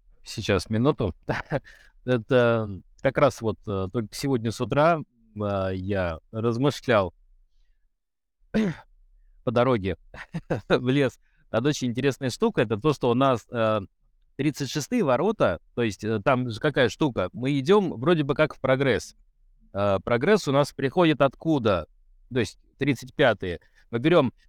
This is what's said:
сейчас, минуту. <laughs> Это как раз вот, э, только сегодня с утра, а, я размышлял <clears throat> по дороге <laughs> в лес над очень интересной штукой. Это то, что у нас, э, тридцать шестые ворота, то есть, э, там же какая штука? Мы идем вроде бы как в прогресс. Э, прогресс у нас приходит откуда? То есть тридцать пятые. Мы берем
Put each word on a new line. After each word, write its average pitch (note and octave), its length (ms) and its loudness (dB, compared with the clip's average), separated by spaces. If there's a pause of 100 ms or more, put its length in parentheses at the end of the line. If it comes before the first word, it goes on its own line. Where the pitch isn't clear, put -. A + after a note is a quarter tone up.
(240)
сейчас, - 460 -2
минуту. A2+ 460 0 (100)
<laughs> - 800 -10
Это A#2 640 0 (320)
как C3+ 160 -2
раз C#3 240 2
вот, A2 240 -4
э, F#2+ 260 -4
только A2+ 220 -6
сегодня A#2+ 380 -2
с - 100 -12
утра, D3 400 2 (400)
а, G2 280 -2
я F#2+ 500 -2 (120)
размышлял A2+ 800 0 (1400)
<clears throat> - 920 -6
по B2+ 80 -4
дороге A2+ 460 0 (420)
<laughs> - 300 -8
в B2+ 200 2
лес C3+ 300 0 (320)
над A#2+ 140 0
очень C#3+ 240 -2
интересной B2+ 400 -2
штукой. F3+ 360 0
Это G#2+ 120 -2
то, D3 160 0
что B2+ 160 0
у A#2 40 2
нас, C3 360 2
э, A2 300 0 (580)
тридцать C#3+ 320 -2
шестые G3+ 340 -2
ворота, C3+ 560 0 (160)
то B2 60 -2
есть, A2 220 -2
э, G#2+ 200 -2
там B2+ 260 0
же A2 100 -10
какая C#3 300 2
штука? A2+ 440 -2
Мы C3+ 260 -2
идем E3+ 400 2
вроде D3+ 240 0
бы C#3 120 -2
как D#3 200 0
в - 40 -20
прогресс. C3 560 0 (580)
Э, G2+ 300 2
прогресс D3 440 2
у C#3+ 40 0
нас C#3 200 2
приходит D3+ 500 2
откуда? A#2+ 640 2 (440)
То B2+ 80 0
есть - 200 -4 (180)
тридцать C3+ 360 -2
пятые. G2+ 460 0 (300)
Мы A#2 100 -4
берем D3 340 4 (160)